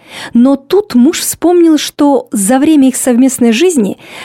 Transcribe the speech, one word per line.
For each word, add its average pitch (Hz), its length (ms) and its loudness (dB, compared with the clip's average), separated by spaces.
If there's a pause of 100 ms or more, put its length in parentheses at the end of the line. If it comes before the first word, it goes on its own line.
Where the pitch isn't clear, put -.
(360)
Но 262 220 2
тут 370 360 -2
муж 254 280 2
вспомнил, 330 580 0
что - 520 -2
за 208 280 -2
время 285 300 2
их 254 60 -2
совместной 247 560 0
жизни 262 460 0 (280)